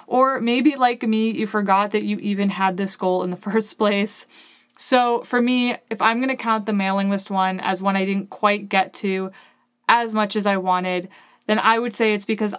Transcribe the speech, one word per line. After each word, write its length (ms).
Or 340
maybe, 360
like 260
me, 280
you 160
forgot 440
that 140
you 140
even 320
had 260
this 200
goal 260
in 80
the 60
<laughs> 120
first 300
place. 480
So 460
for 200
me, 340
if 100
I'm 200
gonna 160
count 300
the 60
mailing 380
list 200
one 300
as 220
one 140
I 80
didn't 260
quite 380
get 260
to 380
as 260
much 220
as 100
I 100
wanted, 520
then 100
I 220
would 140
say 200
it's 100
because 340